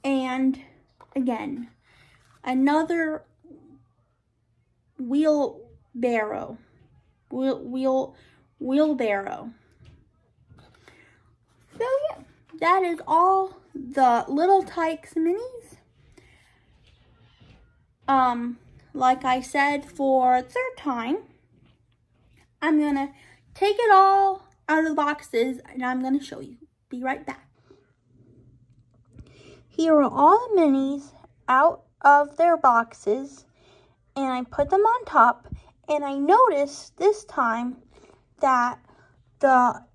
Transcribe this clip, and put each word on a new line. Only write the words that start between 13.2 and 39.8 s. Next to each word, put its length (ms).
the 480
Little 360
Tikes 500
minis. 640
Um, 500
like 300
I 180
said 440
for 500
a 60
third 360
time, 400
I'm 180
gonna 320
take 240
it 140
all 560
out 120
of 100
the 60
boxes 640
and 120
I'm 180
gonna 200
show 180
you. 180
Be 140
right 220
back. 220
Here 280
are 80
all 460
the 120
minis 520
out 360
of 360
their 200
boxes, 880
and 100
I 180
put 260
them 120
on 240
top, 420
and 160
I 120
noticed 840
this 280
time 520
that 380
the 540